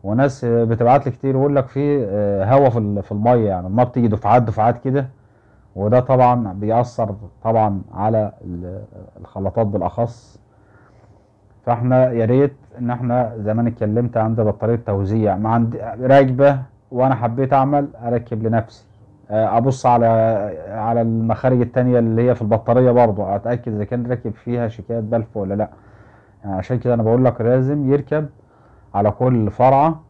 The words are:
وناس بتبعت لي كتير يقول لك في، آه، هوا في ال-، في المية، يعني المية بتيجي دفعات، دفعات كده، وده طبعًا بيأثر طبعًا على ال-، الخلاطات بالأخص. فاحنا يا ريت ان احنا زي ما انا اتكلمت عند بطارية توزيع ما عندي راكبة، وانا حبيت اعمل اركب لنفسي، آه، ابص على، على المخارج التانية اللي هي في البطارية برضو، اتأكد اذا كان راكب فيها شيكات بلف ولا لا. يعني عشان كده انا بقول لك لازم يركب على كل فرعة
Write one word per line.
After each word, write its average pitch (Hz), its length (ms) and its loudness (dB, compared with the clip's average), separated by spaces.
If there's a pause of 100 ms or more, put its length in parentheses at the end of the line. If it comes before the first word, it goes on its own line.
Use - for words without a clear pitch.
وناس 127 420 -2
بتبعت 117 600 2
لي 127 60 -2
كتير 135 240 -4
يقول 139 200 0
لك 131 120 0
في، 143 420 -2
آه، 101 440 -2
هوا 139 160 6
في 117 100 -2
ال-، 101 240 -2
في - 80 -12
المية، 110 380 2
يعني 90 180 -4
المية 113 160 2
بتيجي 123 240 0
دفعات، 110 340 2
دفعات 113 360 0
كده، 131 300 -4 (680)
وده 107 240 2
طبعًا 123 540 2
بيأثر 110 640 -2 (280)
طبعًا 107 380 2 (120)
على 107 380 0 (140)
ال-، 90 360 -12 (400)
الخلاطات 98 460 -4
بالأخص. 101 720 -6 (1300)
فاحنا 127 460 2
يا 117 140 -2
ريت 139 280 2 (260)
ان 120 100 -4
احنا 120 480 -2
زي 107 160 -4
ما 117 80 0
انا 117 80 0
اتكلمت 117 480 -2
عند 113 240 0
بطارية 107 340 0 (100)
توزيع 101 500 0
ما 107 140 -2
عندي 117 280 0 (240)
راكبة، 135 580 4 (320)
وانا 127 240 2
حبيت 120 380 -2
اعمل 143 340 2 (160)
اركب 117 400 -4
لنفسي، 113 420 -4 (460)
آه، 110 260 0
ابص 127 280 0
على، 120 200 4 (640)
على 110 340 -4
المخارج 113 600 0
التانية 123 380 0
اللي 117 300 2
هي 127 60 2
في - 60 -10
البطارية 120 500 2
برضو، 110 320 2
اتأكد 113 500 -4
اذا 104 100 -4
كان 120 240 -6
راكب 120 260 -6
فيها 120 340 -4
شيكات 113 360 -8
بلف 113 340 -4
ولا 98 160 -4
لا. 107 160 -2 (760)
يعني 98 140 -8
عشان 120 220 -4
كده 123 140 0
انا 117 100 0
بقول 120 220 2
لك 117 160 0
لازم 131 520 0
يركب 147 320 -2 (680)
على 101 160 2
كل 117 400 0
فرعة 139 580 2